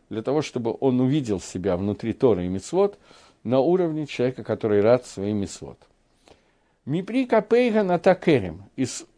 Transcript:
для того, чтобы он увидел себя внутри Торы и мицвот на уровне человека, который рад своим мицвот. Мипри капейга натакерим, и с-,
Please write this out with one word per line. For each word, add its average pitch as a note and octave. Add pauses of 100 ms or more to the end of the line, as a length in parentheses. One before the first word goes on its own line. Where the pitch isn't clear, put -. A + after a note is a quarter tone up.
для G#2+
того, C#3
чтобы A#2
он B2+
увидел B2+
себя F2+
внутри G2+
Торы G2
и -
мицвот E3+ (460)
на B2
уровне D#3
человека, B2
который G#2
рад A#2+
своим G#2
мицвот. F2+ (1080)
Мипри F#3+
капейга A3
натакерим, E3 (120)
и C3
с-, - (120)